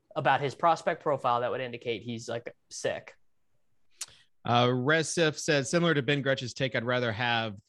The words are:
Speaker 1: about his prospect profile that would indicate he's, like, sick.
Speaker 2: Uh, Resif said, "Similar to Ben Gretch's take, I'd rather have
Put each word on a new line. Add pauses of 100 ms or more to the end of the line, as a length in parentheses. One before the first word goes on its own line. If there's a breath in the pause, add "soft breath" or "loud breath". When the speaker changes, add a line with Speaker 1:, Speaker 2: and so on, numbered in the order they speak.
(160)
Speaker 1:
about
his
prospect
profile
that
would
indicate
he's,
like, (140)
sick. (1300 loud breath)
Speaker 2:
Uh,
Resif
said,
"Similar
to
Ben
Gretch's
take,
I'd
rather
have (140)